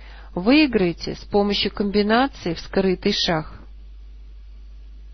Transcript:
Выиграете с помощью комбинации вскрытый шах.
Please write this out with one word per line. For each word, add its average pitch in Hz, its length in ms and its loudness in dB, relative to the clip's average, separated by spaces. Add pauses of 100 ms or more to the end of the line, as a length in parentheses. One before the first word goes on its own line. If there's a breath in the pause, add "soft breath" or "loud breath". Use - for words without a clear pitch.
(360 soft breath)
Выиграете 214 800 4
с - 80 -16
помощью 202 480 2
комбинации 208 840 2
вскрытый 190 600 2
шах. - 460 -2 (1500)